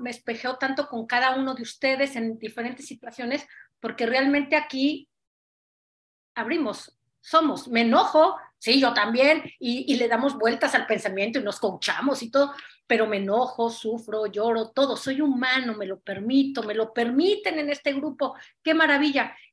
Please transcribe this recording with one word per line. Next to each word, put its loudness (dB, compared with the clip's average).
me -8
espejeo -8
tanto -2
con -8
cada 2
uno -2
de -10
ustedes -2
en -4
diferentes -10
situaciones, -8
porque -6
realmente 2
aquí -2
abrimos, -4
somos, 2
me 2
enojo, 6
sí, 4
yo 4
también, 4
y, -2
y 2
le 2
damos 0
vueltas 2
al 0
pensamiento -2
y -4
nos -4
coachamos -2
y -10
todo, 2
pero 2
me -2
enojo, 0
sufro, -6
lloro, -2
todo, 0
soy -4
humano, 0
me -6
lo -8
permito, 0
me -4
lo -2
permiten 0
en -2
este -2
grupo, -4
qué 2
maravilla. 2